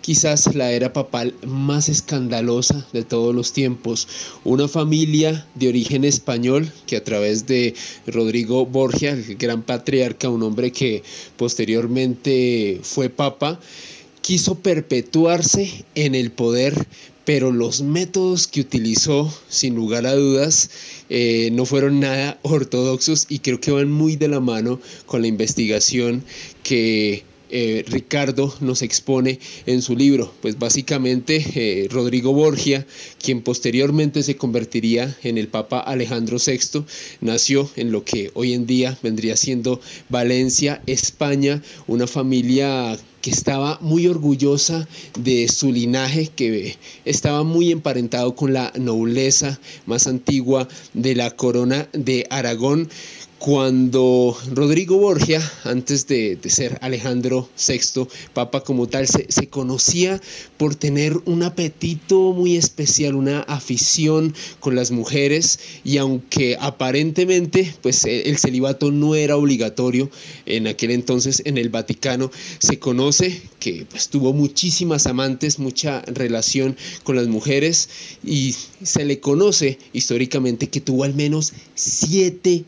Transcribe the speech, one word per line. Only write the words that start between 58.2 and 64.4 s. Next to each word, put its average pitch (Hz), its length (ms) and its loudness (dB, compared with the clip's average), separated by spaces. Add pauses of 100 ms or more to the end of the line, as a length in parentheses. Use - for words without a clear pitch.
papa 127 300 -2
como 123 240 0
tal, 135 180 -2
se, - 240 0
se - 200 0
conocía 160 720 0 (340)
por 151 200 0
tener 151 500 0
un 170 180 2
apetito 175 880 0
muy 180 240 4
especial, 147 600 0
una 139 260 0
afición 156 920 0 (280)